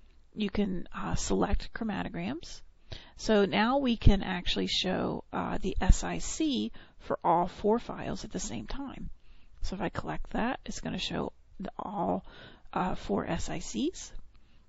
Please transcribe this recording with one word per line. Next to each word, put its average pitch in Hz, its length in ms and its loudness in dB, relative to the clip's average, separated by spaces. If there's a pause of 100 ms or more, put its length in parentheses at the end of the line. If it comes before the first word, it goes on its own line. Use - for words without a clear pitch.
(340)
you 202 160 -2
can, 185 420 -2
uh, 180 220 -4
select - 580 0
chromatograms. 190 920 -6 (560)
So 208 260 6
now 214 340 2
we 247 180 2
can 196 280 10
actually 185 420 -2
show, - 560 -2 (100)
uh, - 260 -2
the 196 220 -2
S - 220 6
I 175 160 -2
C 240 540 0 (280)
for - 220 -2
all 170 240 4
four 214 320 2
files - 460 -6
at - 80 -12
the 185 80 -4
same 220 260 -6
time. - 440 -6 (520)
So - 140 0
if 202 60 -4
I 170 80 0
collect - 400 -4
that, 233 340 0
it's - 160 -8
gonna - 180 -4
show - 340 -4 (280)
the, 185 180 -6
all, 190 460 -2 (480)
uh, 180 240 0
four - 320 -2
S 170 200 -2
I 170 120 -4
Cs. - 520 -4 (560)